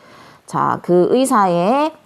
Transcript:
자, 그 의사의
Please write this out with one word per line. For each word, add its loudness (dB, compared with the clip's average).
자, -4
그 2
의사의 0